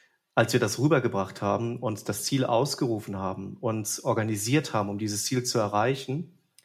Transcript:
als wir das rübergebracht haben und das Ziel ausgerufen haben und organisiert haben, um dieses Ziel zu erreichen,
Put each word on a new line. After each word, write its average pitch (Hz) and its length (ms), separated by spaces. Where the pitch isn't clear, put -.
als 117 180
wir 127 60
das 110 200
rübergebracht 120 640
haben 110 380
und 107 300
das - 140
Ziel 131 220
ausgerufen 117 720
haben 95 420
und 110 440
organisiert 113 680
haben, 101 160
um 101 80
dieses 104 280
Ziel 127 180
zu 123 160
erreichen, 127 800